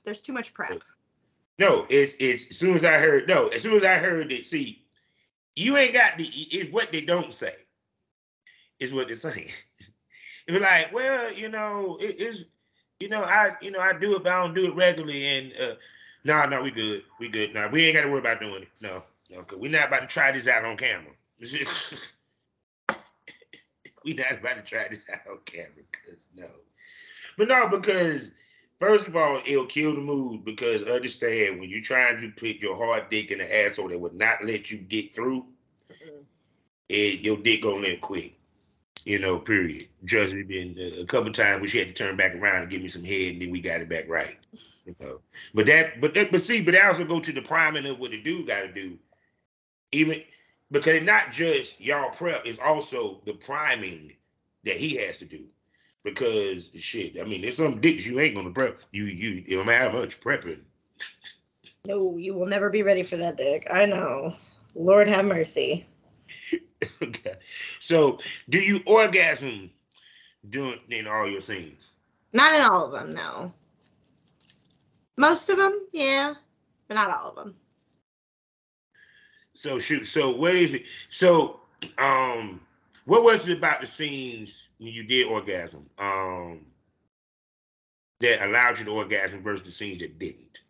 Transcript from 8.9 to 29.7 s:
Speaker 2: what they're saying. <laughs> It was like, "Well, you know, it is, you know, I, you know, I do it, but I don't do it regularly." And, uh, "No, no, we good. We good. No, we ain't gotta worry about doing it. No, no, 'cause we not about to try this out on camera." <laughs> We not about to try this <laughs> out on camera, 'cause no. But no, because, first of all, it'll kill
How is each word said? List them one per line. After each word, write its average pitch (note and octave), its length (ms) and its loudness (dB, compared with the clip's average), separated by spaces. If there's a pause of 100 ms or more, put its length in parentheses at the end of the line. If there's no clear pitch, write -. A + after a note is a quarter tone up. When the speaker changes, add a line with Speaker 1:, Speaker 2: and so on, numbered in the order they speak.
Speaker 2:
what C3 160 -4
they're A2+ 80 -10
saying. F#2 380 -10
<laughs> - 60 -18 (880)
It E3 60 -6
was F#3+ 100 4
like, E3+ 300 4
"Well, B3 400 -2
you G#3 160 -10
know, G#3 540 -6
it G3+ 180 -6
is, G#3+ 300 -8 (500)
you G3 80 -8
know, G#3+ 160 -2
I, G3+ 280 4 (100)
you G3 80 -10
know, F#3+ 100 -4
I F#3 180 4
do G3+ 180 2
it, F#3 80 -4
but F3+ 80 2
I F3+ 100 2
don't E3+ 120 -2
do F#3 120 2
it F3 80 -2
regularly." D#3+ 520 2
And, C3+ 320 -2
uh, A#2+ 160 -4 (480)
"No, D3+ 240 4
no, C3+ 160 -2
we C3+ 80 -4
good. G#2+ 320 -4 (160)
We A#2 100 -10
good. G#2+ 260 -4
No, G#2+ 140 -4
we D#3+ 180 4
ain't D#3+ 100 4
gotta C#3+ 140 2
worry C#3 100 0
about A2+ 200 -2
doing G2 240 -10
it. - 40 -20 (120)
No, F#2 240 -12 (260)
no, F2+ 140 -16
'cause F#2+ 140 -16
we B2+ 120 -8
not D3+ 180 2
about C3+ 120 0
to B2+ 60 -8
try C#3 260 0
this B2+ 140 -4
out A2+ 200 2
on A2 100 -6
camera." F#2 360 -6 (280)
<laughs> A#2 40 -20 (2500)
We D3+ 100 -10
not C3 180 -4
about B2 240 -8
to G#2+ 60 -18
try A2 260 -8
this G#2 200 -18
<laughs> - 40 -14
out - 180 -16
on F#2+ 140 -16
camera, D2+ 380 -18 (100)
'cause - 340 -20 (100)
no. F2 120 -20 (880)
But G#3+ 120 2
no, B3 200 6
because, F3+ 600 0 (480)
first G3+ 300 4
of E3 80 -2
all, C#3+ 280 4
it'll C3+ 220 2
kill D3+ 280 0